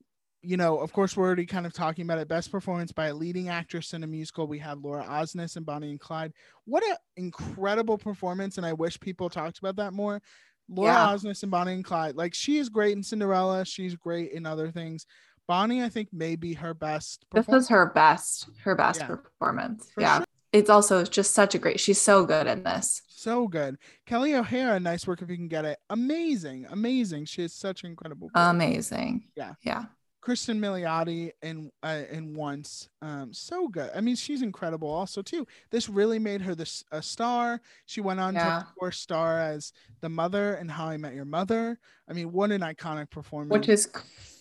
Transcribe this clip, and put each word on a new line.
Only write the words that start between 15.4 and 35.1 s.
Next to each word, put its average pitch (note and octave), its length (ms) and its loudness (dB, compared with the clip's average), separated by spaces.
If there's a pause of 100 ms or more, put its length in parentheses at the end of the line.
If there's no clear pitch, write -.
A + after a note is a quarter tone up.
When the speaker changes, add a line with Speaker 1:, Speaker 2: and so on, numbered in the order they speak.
Speaker 1:
Bonnie, A3 380 2
I A#3 60 -2
think, G#3+ 240 -6
may E3 220 -2
be E3+ 180 -4
her E3 220 -8
best D3+ 580 -6
Speaker 2:
This A3 120 4
Speaker 1:
perform- A3 120 6
Speaker 2:
was B3+ 120 4
her F#3+ 180 8
best, - 600 6 (140)
her F#3+ 120 2
best - 260 4
Speaker 1:
Yeah. C#3 60 -4
Speaker 2:
performance. - 840 -4
Speaker 1:
For - 100 -6
Speaker 2:
Yeah. - 160 6
Speaker 1:
sure. F4 80 0 (280)
Speaker 2:
It's G#3 160 8
also G3+ 340 8
just G3 300 2
such G3+ 220 8
a F3 40 0
great, - 200 0
she's G3 200 4
so G3 260 8
good D#3 220 4
in B2+ 160 0
this. - 460 -2
Speaker 1:
So A#3+ 380 -2
good. D3 300 -4 (280)
Kelly C4+ 300 0
O'Hara, B3 440 2
Nice F3 280 -2
Work F3 160 -4
If F3 80 -8
You F3+ 60 -6
Can E3+ 100 -6
Get D#3 180 -2
It. D3+ 140 -4 (100)
Amazing, A#3 800 -2
amazing. G#3 560 0
She - 180 -8
is E3 80 -6
such - 320 -8
an F3 60 -12
incredible E3 400 -14
voice. - 60 -6
Speaker 2:
Amazing. - 920 2 (100)
Speaker 1:
Yeah. - 280 -10
Speaker 2:
Yeah. - 220 -4 (360)
Speaker 1:
Kristen A#3 380 -4
Milioti E3+ 720 -2 (100)
in, D#3 300 -10 (100)
uh, D#3 200 -4 (100)
in D#3 240 -10
Once. D3 540 -10 (120)
Um, C#3+ 320 -10
so F4 360 -6
good. E3 260 -6
I F3+ 60 -4
mean, A#3+ 160 0
she's C#4+ 240 -6
incredible E3 480 -6
also, F#3 320 -6